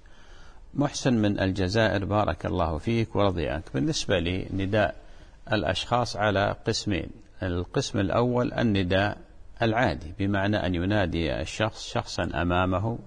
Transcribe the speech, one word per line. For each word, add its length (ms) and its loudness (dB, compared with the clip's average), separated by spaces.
محسن 380 0
من 260 4
الجزائر، 680 2
بارك 400 0
الله 320 0
فيك 380 0
ورضي 340 2
عنك. 140 -4
بالنسبة 460 0
لنداء 760 0
الأشخاص 680 0
على 380 2
قسمين، 420 -2
القسم 560 -2
الأول 540 2
النداء 640 2
العادي، 580 0
بمعنى 460 2
أن 100 2
ينادي 640 2
الشخص 520 -4
شخصاً 300 -2
أمامه 840 0